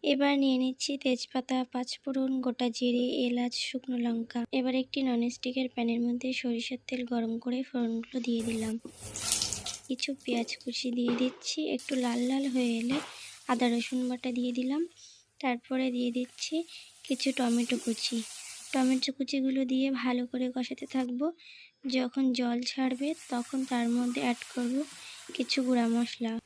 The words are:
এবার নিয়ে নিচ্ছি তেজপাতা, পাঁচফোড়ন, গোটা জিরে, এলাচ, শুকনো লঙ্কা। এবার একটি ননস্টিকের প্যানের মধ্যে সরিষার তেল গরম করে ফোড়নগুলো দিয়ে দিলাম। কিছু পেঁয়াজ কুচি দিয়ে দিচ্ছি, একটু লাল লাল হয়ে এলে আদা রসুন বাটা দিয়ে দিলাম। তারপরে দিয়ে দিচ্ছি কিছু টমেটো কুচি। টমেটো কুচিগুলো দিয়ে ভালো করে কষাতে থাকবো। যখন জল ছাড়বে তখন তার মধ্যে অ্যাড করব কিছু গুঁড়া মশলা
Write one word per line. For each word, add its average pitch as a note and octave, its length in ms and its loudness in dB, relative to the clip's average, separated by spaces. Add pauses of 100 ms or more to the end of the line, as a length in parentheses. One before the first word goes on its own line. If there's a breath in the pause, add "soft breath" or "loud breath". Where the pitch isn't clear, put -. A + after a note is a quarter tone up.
এবার C#4+ 340 4
নিয়ে C4+ 200 4
নিচ্ছি B3+ 400 0
তেজপাতা, B3+ 600 0 (140)
পাঁচফোড়ন, C4 600 -2 (100)
গোটা B3 280 0
জিরে, B3 360 2 (180)
এলাচ, A#3+ 300 0 (140)
শুকনো B3+ 300 -4
লঙ্কা। A#3 420 -2 (120)
এবার B3+ 240 2
একটি C4 280 0
ননস্টিকের B3 680 0
প্যানের A#3 320 0
মধ্যে B3 320 0
সরিষার B3 520 -2
তেল B3+ 200 -4
গরম A#3 340 -2
করে B3 240 -2
ফোড়নগুলো A#3 560 -2
দিয়ে A#3 240 0
দিলাম। A3 320 -2 (1080)
কিছু - 240 -4 (120)
পেঁয়াজ A#3 360 -2
কুচি B3+ 340 -4
দিয়ে A#3+ 240 2
দিচ্ছি, B3+ 440 -2 (100)
একটু C#4 260 -4
লাল B3 320 0
লাল C4+ 220 2
হয়ে B3 280 2
এলে A#3+ 200 0 (500 loud breath)
আদা B3 220 4
রসুন A#3 380 0
বাটা B3 240 -4
দিয়ে B3 200 0
দিলাম। B3+ 300 0 (580 loud breath)
তারপরে C4 520 -2
দিয়ে B3 200 0
দিচ্ছি B3 440 -4 (480 loud breath)
কিছু - 280 0
টমেটো A#3+ 460 2
কুচি। A#3 400 -2 (540)
টমেটো B3+ 420 4
কুচিগুলো C4+ 520 0
দিয়ে C4 260 2
ভালো B3 340 2
করে B3+ 260 -2
কষাতে B3+ 360 -4
থাকবো। B3+ 380 0 (600 loud breath)
যখন B3+ 360 2 (100)
জল A#3+ 300 2
ছাড়বে C4 460 0 (200)
তখন B3 360 -2
তার A#3+ 240 0
মধ্যে B3 320 2
অ্যাড B3 200 2 (100)
করব B3 240 0 (580 loud breath)
কিছু - 300 0
গুঁড়া B3 240 4
মশলা A#3 440 0 (140)